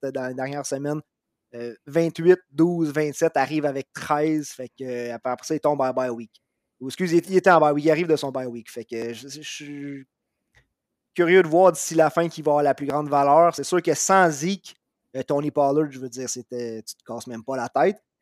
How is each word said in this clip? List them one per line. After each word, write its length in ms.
euh, 60
dans 100
la 120
dernière 320
semaine, 360
euh, 220
vingt-huit, 540
douze, 440
vingt-sept, 420
arrive 300
avec 260
treize. 600
Fait 180
que, 160
euh, 280
après, 180
après 140
ça, 100
il 40
tombe 220
en 100
bye 200
week. 200
Ou 80
excusez, 400
il 80
était 140
en 100
bye 140
week. 100
Il 80
arrive 160
de 80
son 160
bye 140
week. 260
Fait 140
que 280
je, 140
je, 140
je 120
suis 520
curieux 300
de 60
voir 240
d'ici 200
la 160
fin 200
qui 120
va 100
avoir 120
la 100
plus 140
grande 220
valeur. 440
C'est 120
sûr 160
que 120
sans 380
Zeke, 440
euh, 60
Tony 280
Pollard, 400
je 80
veux 100
dire, 200
c'était, 540
tu 120
te 100
casses 220
même 160
pas 140
la 100
tête. 340